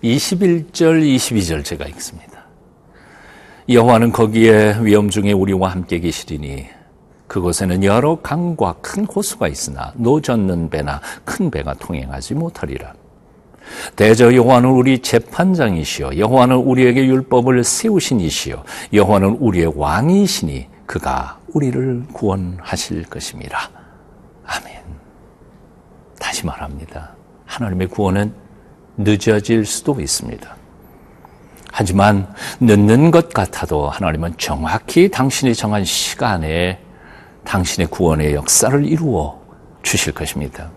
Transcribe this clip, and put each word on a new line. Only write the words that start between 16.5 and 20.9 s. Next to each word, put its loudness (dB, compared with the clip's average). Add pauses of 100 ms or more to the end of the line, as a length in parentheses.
우리에게 4
율법을 2
세우신 0
이시여, -6 (300)
여호와는 4
우리의 2
왕이시니 -2 (200)
그가 -6 (160)